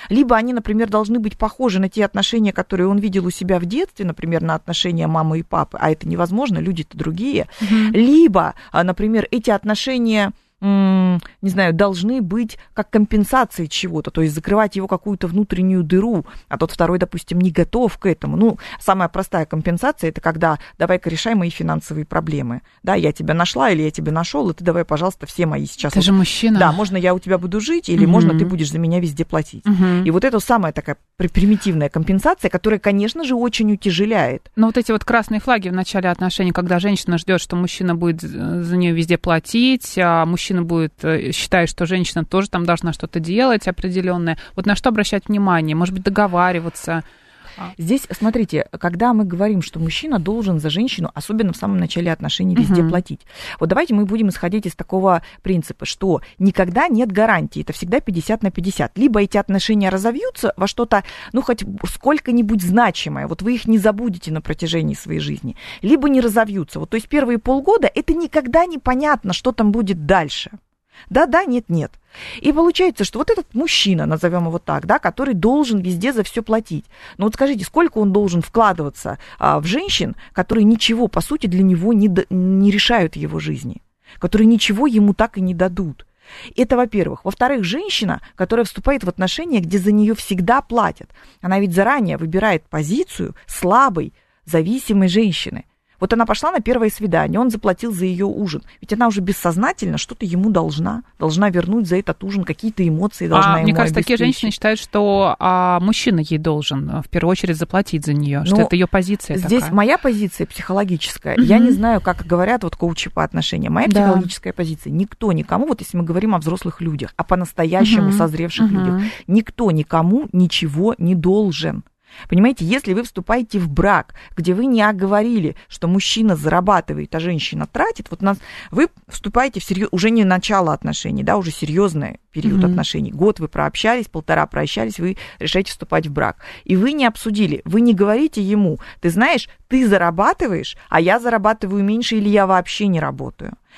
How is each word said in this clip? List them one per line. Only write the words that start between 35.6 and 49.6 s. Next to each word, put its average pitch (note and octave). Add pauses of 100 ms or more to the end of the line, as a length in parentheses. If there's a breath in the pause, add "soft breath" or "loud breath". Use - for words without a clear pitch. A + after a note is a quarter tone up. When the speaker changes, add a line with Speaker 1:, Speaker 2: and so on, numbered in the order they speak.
Speaker 2:
в F3+
начале F#3
отношений, F3+
когда F3+
женщина F#3
ждёт, F3
что -
мужчина F3
будет E3
з-, E3+
за E3+
неё F3+
везде E3
платить, A#3
а E3+
мужчина E3+ (140)
будет, E3 (120)
э, D#3+
считает, F3
что -
женщина F3
тоже F#3+
там F3
должна E3+
что-то D3+
делать G#3
определённое. F3+ (180 loud breath)
Вот F#3
на G3+
что -
обращать G#3+
внимание? F3+
Может F3+
быть, F#3+
договариваться? F3 (580 loud breath)
А. F3+
Speaker 1:
Здесь, F#3
смотрите, G#3+ (120)
когда F3+
мы G#3+
говорим, F#3